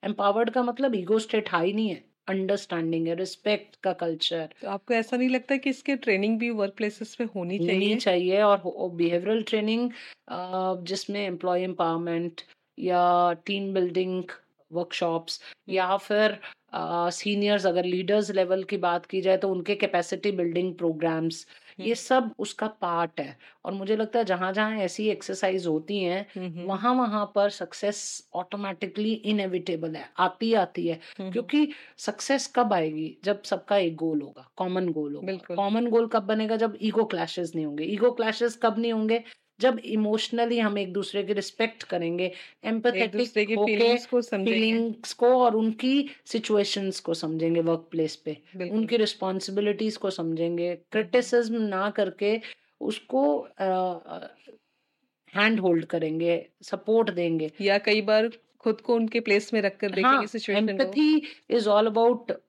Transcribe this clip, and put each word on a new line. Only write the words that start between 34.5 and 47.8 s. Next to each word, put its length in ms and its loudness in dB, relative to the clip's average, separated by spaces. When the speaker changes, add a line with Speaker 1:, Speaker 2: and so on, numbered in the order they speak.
Speaker 1:
common 320 -2
goal 260 -4
होगा। 120 -10
Speaker 2:
बिल्कुल। 300 -6
Speaker 1:
Common 300 0
goal 200 4
कब 160 0
बनेगा? 340 0
जब 260 0
ego 220 2
clashes 500 -4
नहीं 120 -2
होंगे। 180 -6
Ego 260 2
clashes 520 -2
कब 160 2
नहीं 140 0
होंगे? 320 0
जब 180 4
emotionally 800 0
हम 200 2
एक 140 -4
दूसरे 300 -4
की 100 -2
respect 500 -2
करेंगे, 420 -2
Speaker 2:
एक 100 -2
दूसरे 340 -12
Speaker 1:
एम्पैथेटिक 800 0
Speaker 2:
की 60 0
Speaker 1:
होके 240 2
Speaker 2:
feelings 280 4
को 160 2
समझेंगे। 300 -2
Speaker 1:
feelings 600 0
को 140 2
और 300 6
उनकी 520 2
situations 760 0
को 140 -4
समझेंगे 460 0
वर्क 300 0